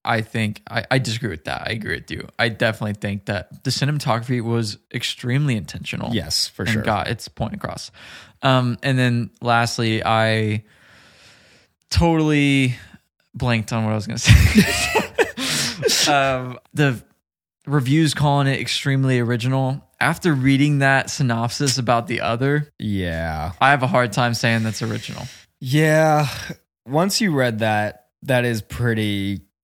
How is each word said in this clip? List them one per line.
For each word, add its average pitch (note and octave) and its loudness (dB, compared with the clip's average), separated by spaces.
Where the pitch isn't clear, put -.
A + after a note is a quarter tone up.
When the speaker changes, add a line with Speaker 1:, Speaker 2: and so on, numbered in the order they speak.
Speaker 1:
I A2+ 0
think G#2+ -4
I, A#2 -6
I C3 2
disagree A#2 -4
with D#2+ -10
that. - -6
I - -4
agree G#2+ -6
with - -10
you. - -10
I A#2+ 0
definitely G#2+ -2
think G2+ -6
that - -8
the C3+ -4
cinematography B2+ -2
was A2+ -2
extremely B2+ -2
intentional. F2 -8
Speaker 2:
Yes, D#2+ -2
for - -8
Speaker 1:
and F#2 -2
Speaker 2:
sure. G#2+ 0
Speaker 1:
got G#2 0
its A2+ -8
point - -8
across. - -10
Um, B2+ 2
and C3+ 0
then A#2+ 0
lastly, A#2 0
I A2 2
totally D3 4
blanked A#2+ -2
on A2+ 0
what G#2+ 0
I G#2+ 0
was G#2 -4
gonna A#2+ -8
say. - 6
<laughs> - -4
Um, C3+ 0
the C3+ 2
reviews C#3+ 2
calling C#3+ 2
it C3+ 0
extremely C3+ 0
original. B2+ -2
After D#3+ 2
reading C#3 4
that C3+ 2
synopsis A#2+ 0
about A#2+ 0
The A#2 -4
Other, C#3 -2
Speaker 2:
Yeah. E2 -4
Speaker 1:
I C3 6
have C3+ 2
a C3 2
hard B2 2
time A#2+ 0
saying A2+ 0
that's A2 -4
original. A2+ -6
Speaker 2:
Yeah. D3+ 4
Once E3 0
you G3+ 2
read B2 0
that, G#2+ -2
that B2+ 2
is A2+ -2
pretty G#2 -2